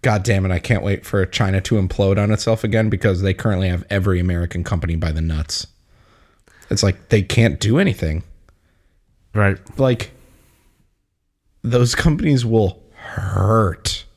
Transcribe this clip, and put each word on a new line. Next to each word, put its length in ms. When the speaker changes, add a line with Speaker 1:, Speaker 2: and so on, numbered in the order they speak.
Speaker 1:
"God 220
damn 200
it, 60
I 80
can't 240
wait 240
for 200
China 360
to 140
implode 440
on 120
itself 320
again 260
because 320
they 120
currently 340
have 220
every 280
American 460
company 320
by 160
the 80
nuts." 460
It's 140
like, 280
they 120
can't 380
do 180
anything. 460
Speaker 2:
Right. 240
Speaker 1:
Like, 320
those 320
companies 500
will 380
hurt 1080